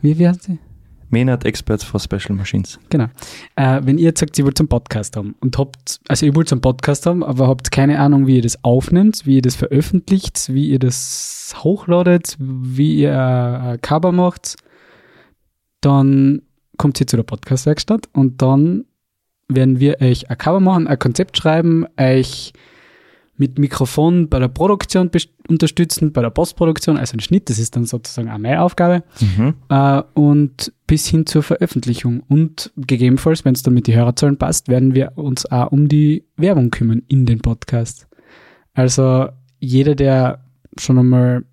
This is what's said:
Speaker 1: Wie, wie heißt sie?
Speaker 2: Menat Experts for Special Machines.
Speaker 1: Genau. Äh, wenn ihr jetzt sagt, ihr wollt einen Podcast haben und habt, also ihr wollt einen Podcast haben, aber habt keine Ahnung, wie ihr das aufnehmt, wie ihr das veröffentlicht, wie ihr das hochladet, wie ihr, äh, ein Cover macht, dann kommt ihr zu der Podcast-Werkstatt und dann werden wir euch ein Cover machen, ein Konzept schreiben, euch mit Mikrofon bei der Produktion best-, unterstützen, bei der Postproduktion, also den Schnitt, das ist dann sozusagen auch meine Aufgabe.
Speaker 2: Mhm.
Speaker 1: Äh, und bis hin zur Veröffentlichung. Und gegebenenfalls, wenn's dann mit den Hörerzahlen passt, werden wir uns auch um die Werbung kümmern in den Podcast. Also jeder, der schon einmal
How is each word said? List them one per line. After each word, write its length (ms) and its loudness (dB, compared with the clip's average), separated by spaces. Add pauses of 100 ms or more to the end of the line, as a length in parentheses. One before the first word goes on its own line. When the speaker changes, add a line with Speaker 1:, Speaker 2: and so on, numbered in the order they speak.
Speaker 1:
Wie, 160 2
wie 100 4
heißt 160 -2
sie? 140 -8 (520)
Speaker 2:
Menat 340 0
Experts 400 -4
for 160 -6
Special 340 -6
Machines. 440 -6 (120)
Speaker 1:
Genau. 160 0 (500)
Äh, 280 2
wenn 140 2
ihr 60 2
jetzt 160 2
sagt, 180 -4
ihr 60 2
wollt 160 0
einen 80 2
Podcast 480 -4
haben 240 -8
und 180 -2
habt, 500 -6
also 180 0
ihr 80 2
wollt 180 2
einen 80 0
Podcast 460 -2
haben, 180 0
aber 240 0
habt 240 -2
keine 280 2
Ahnung, 260 4
wie 100 4
ihr 60 2
das 220 -4
aufnehmt, 600 2
wie 120 4
ihr 60 4
das 140 0
veröffentlicht, 960 -2
wie 160 0
ihr 100 0
das 800 -6
hochladet, 800 0
wie 600 -2
ihr, 140 2
äh, 20 -2 (580)
ein 80 -8
Cover 320 -2
macht, 440 -2 (1200)
dann 640 2 (360)
kommt 220 -2
ihr 60 0
zu 100 -2
der 60 0
Podcast-Werkstatt 880 -4
und 300 0
dann 420 2 (640)
werden 320 2
wir 200 2
euch 300 0
ein 80 -6
Cover 220 0
machen, 280 2
ein 100 0
Konzept 380 -2
schreiben, 500 2 (120)
euch 540 0 (840)
mit 220 -2
Mikrofon 680 0
bei 100 0
der 100 0
Produktion 640 0
best-, 200 -2 (180)
unterstützen, 640 0
bei 100 -2
der 80 -2
Postproduktion, 680 -2
also 200 -6
den 40 -6
Schnitt, 300 -2
das 80 -2
ist 160 -6
dann 100 -2
sozusagen 460 -8
auch 80 -10
meine 240 0
Aufgabe. 400 0 (180)
Speaker 2:
Mhm. 340 0 (140)
Speaker 1:
Äh, 340 2 (120)
und 580 2 (140)
bis 220 0
hin 180 0
zur 160 0
Veröffentlichung. 840 -2
Und 480 0
gegebenenfalls, 680 0
wenn's 200 0
dann 100 2
mit 140 2
den 80 4
Hörerzahlen 420 2
passt, 300 -4
werden 260 2
wir 240 0
uns 320 -6
auch 220 0
um 160 2
die 360 2 (120)
Werbung 340 2
kümmern 380 -2
in 180 2
den 140 0
Podcast. 640 -6 (680)
Also 560 2 (300)
jeder, 380 2
der 480 0 (340)
schon 200 2
einmal 540 2